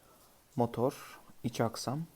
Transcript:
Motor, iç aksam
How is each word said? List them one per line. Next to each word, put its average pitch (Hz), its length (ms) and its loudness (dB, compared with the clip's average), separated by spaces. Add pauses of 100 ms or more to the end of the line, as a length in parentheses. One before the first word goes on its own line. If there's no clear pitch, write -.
(560)
Motor, 117 640 2 (240)
iç 123 180 0
aksam 120 380 0 (160)